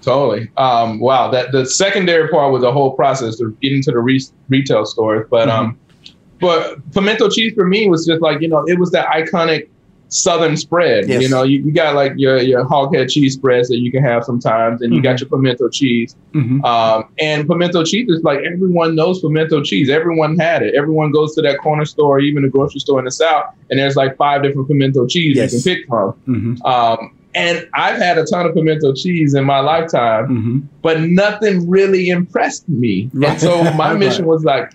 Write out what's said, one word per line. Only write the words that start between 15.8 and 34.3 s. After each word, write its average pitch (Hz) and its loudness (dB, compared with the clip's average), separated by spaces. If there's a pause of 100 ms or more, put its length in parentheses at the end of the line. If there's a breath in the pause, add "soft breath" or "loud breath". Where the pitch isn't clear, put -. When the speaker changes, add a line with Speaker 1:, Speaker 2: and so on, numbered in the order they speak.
Speaker 2:
Mm-hmm. 135 0
Speaker 1:
Um, 113 0 (140)
and 151 -2
pimento 170 0
cheese 220 -2
is 160 0
like, 143 0
everyone 170 0
knows 170 0
pimento 156 0
cheese. 165 0
Everyone 160 0
had 160 0
it. 113 0
Everyone 151 0
goes 151 0
to 156 -2
that 143 0
corner 151 -2
store, 143 2
even 143 0
the 135 0
grocery 135 -2
store 135 0
in 127 -2
the 131 -8
South, 156 0 (260)
and 131 0
there's, 139 0
like, 135 0
five 143 0
different 139 -2
pimento 135 2
cheese 156 0
Speaker 2:
Yes. 117 0
Speaker 1:
you 120 -2
can 180 0
pick - -16
from. 110 -2 (160)
Speaker 2:
Mm-hmm. 113 -4
Speaker 1:
Um, 117 0 (220)
and 175 -2
I've 170 -2
had 175 0
a 160 2
ton 175 -2
of 160 -2
pimento 156 0
cheese 156 0
in 139 2
my 139 2
lifetime, 131 0
Speaker 2:
Mm-hmm. 120 -2 (260)
Speaker 1:
but 160 0
nothing 185 0
really 185 2
impressed - -2
me. 117 -2
Speaker 2:
Right. 143 0
Speaker 1:
And 156 -4
so 170 2
Speaker 2:
<laughs> 156 0
Speaker 1:
my - 0
Speaker 2:
Right. 165 -2
Speaker 1:
mission 196 0
was 160 2